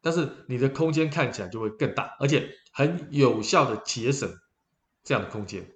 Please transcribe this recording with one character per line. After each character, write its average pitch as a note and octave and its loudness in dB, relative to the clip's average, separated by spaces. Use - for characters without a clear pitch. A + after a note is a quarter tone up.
但 E3 0
是 D#3+ -2
你 B2+ -4
的 C3+ 4
空 D#3+ 2
间 D#3 2
看 C3+ 0
起 G#2 -8
来 F2+ -8
就 A2+ -8
会 A2 -2
更 - -2
大， - -6
而 C#3 2
且 - 0
很 D#3 0
有 A2+ 4
效 D#3+ 4
的 A2+ -2
节 A#2+ -2
省 G#2 -4
这 - -4
样 G#2 -2
的 - -12
空 G#2+ -8
间。 F#2 -12